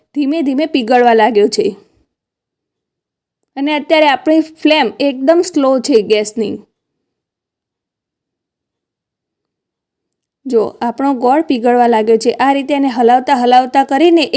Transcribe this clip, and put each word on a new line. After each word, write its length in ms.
ધીમે 300
ધીમે 320
પીગળવા 420
લાગ્યો 400
છે 100
અને 160
અત્યારે 360
આપણી 360
ફ્લેમ 300
એકદમ 420
સ્લો 280
છે 160
ગેસની. 480
જો 160
આપણો 360
ગોળ 260
પીગળવા 460
લાગ્યો 340
છે. 140
આ 160
રીતે 220
એને 240
હલાવતા 420
હલાવતા 500
કરીને 320